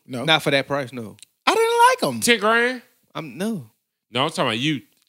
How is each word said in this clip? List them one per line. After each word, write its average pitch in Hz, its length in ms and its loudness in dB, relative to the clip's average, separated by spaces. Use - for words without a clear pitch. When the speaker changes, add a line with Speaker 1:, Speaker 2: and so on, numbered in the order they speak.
Speaker 1:
No. 123 180 -8
Speaker 2:
Not 156 200 2
for 151 80 0
that 139 160 2
price, 139 260 -4
no. 110 240 -12
Speaker 1:
I 339 80 6
didn't 453 240 2
like 247 60 -4
'em. 220 60 -6
Speaker 3:
Ten 233 180 2
grand? 233 420 0
Speaker 2:
I'm, 143 240 -12
no. 180 320 -6
Speaker 3:
No, 123 120 0
I'm 160 60 0
talking 170 160 -4
about 117 140 -2
you, 139 220 -2